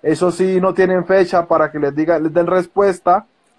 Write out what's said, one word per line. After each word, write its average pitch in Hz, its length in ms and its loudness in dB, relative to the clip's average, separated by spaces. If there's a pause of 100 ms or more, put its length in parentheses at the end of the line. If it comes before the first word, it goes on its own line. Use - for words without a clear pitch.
Eso 160 280 0
sí, 185 300 -2
no 185 120 0
tienen 185 320 0
fecha 180 420 0
para 156 240 0
que 151 80 -8
les 143 160 -2
diga, 156 240 0
les 156 140 -4
den 170 120 2
respuesta. 185 800 0 (340)